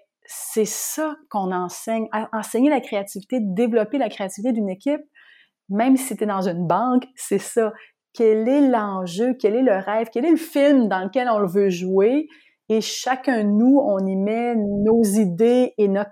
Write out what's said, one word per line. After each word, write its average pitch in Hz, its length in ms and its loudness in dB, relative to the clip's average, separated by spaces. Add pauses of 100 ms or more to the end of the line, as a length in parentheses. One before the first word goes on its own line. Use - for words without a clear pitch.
(260)
c'est - 400 -4
ça 302 500 -6 (140)
qu'on 190 220 -4
enseigne. 190 600 -6
À, 214 240 -4
enseigner 233 360 0
la 269 100 0
créativité, 202 580 -6
développer 220 600 0
la 226 100 -2
créativité 202 420 -6
d'une 220 180 -2
équipe, 277 320 -4 (680)
même 233 260 2
si 254 220 -2
t'es 214 80 -4
dans 196 220 -2
une 175 180 -4
banque, 247 400 0 (100)
c'est - 220 -4
ça. 214 340 -2 (420)
Quel 220 360 2
est 277 180 4
l'enjeu ? 208 720 -2
Quel 214 160 2
est 247 60 2
le 220 160 2
rêve ? 208 340 -2
Quel 247 140 -2
est 339 60 4
le 320 60 6
film 277 500 4
dans 185 160 -2
lequel 247 260 -2
on 208 160 2
veut 196 240 2
jouer ? 190 600 2 (400)
et 220 120 2
chacun 254 600 -2
de 208 60 0
nous, 240 320 4
on 196 240 0
y 190 100 -2
met 226 400 -2
nos 214 480 2
idées 220 720 2
et 208 100 2
notre 196 240 -2